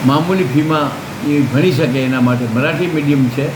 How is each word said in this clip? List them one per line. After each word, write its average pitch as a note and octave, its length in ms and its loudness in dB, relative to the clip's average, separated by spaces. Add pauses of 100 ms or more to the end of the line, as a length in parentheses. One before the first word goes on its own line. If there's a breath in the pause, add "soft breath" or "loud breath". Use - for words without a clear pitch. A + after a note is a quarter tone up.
મામૂલી F3 480 2
ફીમાં D3+ 320 2 (420)
એ D3 40 0 (200)
ભણી D#3+ 200 4
શકે C3+ 280 0
એના C3 200 0
માટે B2 240 2 (100)
મરાઠી D#3+ 400 0
મીડિયમ C#3+ 280 2 (140)
છે C#3 200 -2